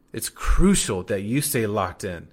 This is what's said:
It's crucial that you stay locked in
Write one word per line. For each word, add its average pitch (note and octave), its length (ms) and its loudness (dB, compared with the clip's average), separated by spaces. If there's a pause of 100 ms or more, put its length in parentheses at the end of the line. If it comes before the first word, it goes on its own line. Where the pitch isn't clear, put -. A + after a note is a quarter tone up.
(140)
It's - 160 -8
crucial D3+ 760 2
that G2 180 -4
you A#2+ 200 -2
stay A#2 260 -2
locked G2 360 -4
in E2+ 300 -8